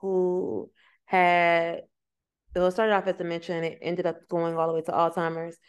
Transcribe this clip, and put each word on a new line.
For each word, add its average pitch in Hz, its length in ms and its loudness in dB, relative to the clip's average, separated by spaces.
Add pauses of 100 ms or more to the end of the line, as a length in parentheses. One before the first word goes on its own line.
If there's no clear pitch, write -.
who 185 680 -2 (340)
had, 170 800 2 (720)
it 180 180 2
started 220 220 2
off 190 120 0
as 180 100 0
dementia 170 400 -6
and 165 100 -2
it - 160 -8
ended 175 240 -2
up 165 220 -4
going 165 280 -2
all 160 120 0
the 165 60 -2
way 160 80 -2
to - 100 -6
Alzheimer's. 165 640 -2 (120)